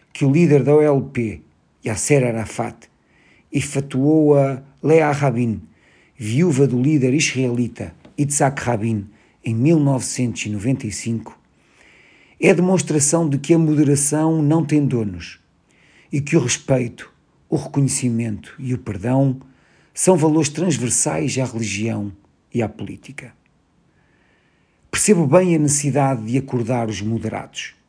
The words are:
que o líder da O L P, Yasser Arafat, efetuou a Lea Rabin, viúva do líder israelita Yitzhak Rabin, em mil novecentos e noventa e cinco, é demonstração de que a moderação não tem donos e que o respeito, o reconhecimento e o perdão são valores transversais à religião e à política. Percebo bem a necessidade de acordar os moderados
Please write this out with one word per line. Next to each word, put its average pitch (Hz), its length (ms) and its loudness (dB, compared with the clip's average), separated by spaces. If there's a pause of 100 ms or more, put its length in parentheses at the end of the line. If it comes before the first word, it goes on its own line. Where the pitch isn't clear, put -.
(120)
que - 120 -4
o 135 80 4
líder 147 320 4
da 143 100 4
O 151 60 6
L 143 320 2
P, 104 300 -6 (440)
Yasser 123 400 0
Arafat, 113 600 -6 (640)
efetuou 143 840 2
a 135 240 2 (220)
Lea 156 300 4
Rabin, 120 500 0 (520)
viúva 135 520 2
do 123 120 0
líder 131 360 2
israelita 123 800 -2 (240)
Yitzhak 143 440 0
Rabin, 110 460 -2 (340)
em 113 120 -4
mil 151 240 4
novecentos 131 680 -2
e 107 60 -6
noventa 110 360 -4
e 104 60 -6
cinco, 110 460 -8 (1000)
é 170 140 4
demonstração 170 760 2
de 139 100 0
que 165 160 0
a 165 40 6
moderação 151 840 2
não 151 220 2
tem 147 200 0
donos 107 540 -4 (720)
e 147 80 -2
que 147 160 -2
o 156 40 4
respeito, 123 680 -4 (380)
o - 80 -2
reconhecimento 117 1000 -4
e 127 160 -6
o 120 40 -4
perdão 123 640 -2 (540)
são 185 220 2
valores 151 320 2
transversais 147 920 -2
à 131 60 -2
religião 107 680 -6 (400)
e 120 80 -2
à 110 80 -2
política. - 640 -16 (1600)
Percebo 175 360 2
bem 175 280 4
a 160 40 2
necessidade 139 680 0
de 117 120 -2
acordar 117 540 -4
os 101 100 -8
moderados 110 760 -8 (140)